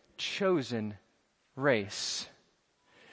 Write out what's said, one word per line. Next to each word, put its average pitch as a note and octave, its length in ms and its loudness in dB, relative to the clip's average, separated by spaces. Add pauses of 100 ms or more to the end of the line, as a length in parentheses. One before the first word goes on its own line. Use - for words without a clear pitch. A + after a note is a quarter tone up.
(160)
chosen A#2 800 0 (600)
race. A#2 680 0 (880)